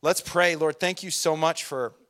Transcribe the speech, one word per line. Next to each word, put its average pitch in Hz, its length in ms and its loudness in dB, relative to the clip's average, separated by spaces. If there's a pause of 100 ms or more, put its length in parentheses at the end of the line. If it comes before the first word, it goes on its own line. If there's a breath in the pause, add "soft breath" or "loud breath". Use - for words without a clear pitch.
let's 170 180 2
pray. 175 340 2
Lord, 151 240 0
thank 185 220 -2
you 190 80 -10
so 160 260 0
much 160 280 0
for 127 320 -6 (140)